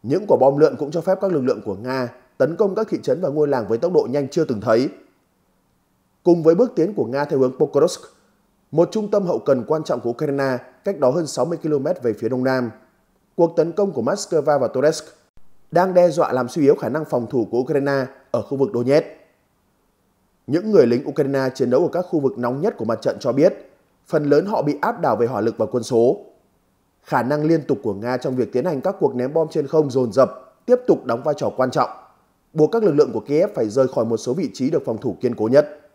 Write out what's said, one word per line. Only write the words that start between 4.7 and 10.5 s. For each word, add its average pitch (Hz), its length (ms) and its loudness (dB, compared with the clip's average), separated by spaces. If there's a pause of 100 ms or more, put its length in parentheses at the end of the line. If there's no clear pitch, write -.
Cùng 175 200 4
với 165 120 6
bước 240 200 2
tiến 180 180 0
của 123 120 -2
Nga 135 200 -4
theo 143 140 -2
hướng 127 200 0
Pokrovsk, 147 420 0 (680)
một 165 200 2
trung 208 200 -4
tâm 202 140 0
hậu 175 140 -2
cần 131 280 0
quan 156 160 -2
trọng 127 160 -4
của 117 100 -4
Ukraine 139 480 -4 (260)